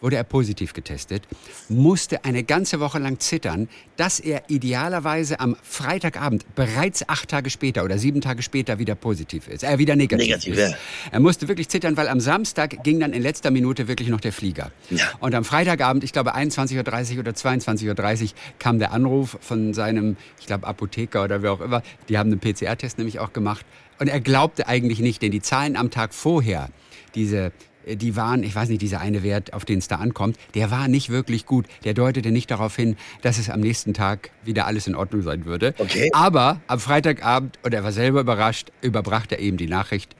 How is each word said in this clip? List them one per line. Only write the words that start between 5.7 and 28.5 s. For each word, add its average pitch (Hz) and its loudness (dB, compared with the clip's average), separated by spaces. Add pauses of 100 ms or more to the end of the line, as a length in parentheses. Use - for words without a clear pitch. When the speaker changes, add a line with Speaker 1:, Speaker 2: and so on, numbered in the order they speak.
Speaker 1:
bereits 135 -2
acht - -4
Tage 139 -2
später 127 -2
oder 95 0
sieben 139 2
Tage 127 -2
später 123 -2
wieder 107 -2
positiv - -6
ist, - -10
äh, 143 2
wieder 143 6
negativ 117 4
Speaker 2:
Negativ, 95 0
Speaker 1:
ist. 101 4
Speaker 2:
ja. 78 -4 (340)
Speaker 1:
Er 104 -2
musste 156 6
wirklich 175 -2
zittern, 165 0
weil 151 2
am 123 2
Samstag 151 0
ging 156 4
dann 147 0
in 120 -2
letzter 139 0
Minute 127 2
wirklich 120 -2
noch 113 2
der 107 -4
Flieger. 73 -6 (200)
Speaker 2:
Ja. 87 0
Speaker 1:
Und 123 -2
am 117 0
Freitagabend, 143 2
ich 131 -6
glaube 127 0
einundzwanzig 135 -2
Uhr 123 -2
dreißig 120 -4
oder 113 -4
zweiundzwanzig 117 -2
Uhr 107 0
dreißig, 110 -2 (240)
kam 120 2
der 104 0
Anruf 131 2
von 110 -2
seinem, 107 0 (220)
ich - -20
glaube, 98 -4
Apotheker 107 -4
oder 101 0
wer 101 2
auch 95 -4
immer. 120 -2 (260)
Die 104 2
haben 107 2
einen 101 2
P-C-R-Test 113 -4
nämlich 113 -4
auch 107 -6
gemacht. 104 -4 (340)
Und 135 2
er 143 0
glaubte 135 4
eigentlich 120 2
nicht, 117 0
denn 107 2
die 101 0
Zahlen 139 0
am 120 0
Tag 110 -2
vorher, 110 0 (460)
diese, 101 0 (340)
äh, 110 -8
die 107 -2
waren, 117 2
ich 101 -4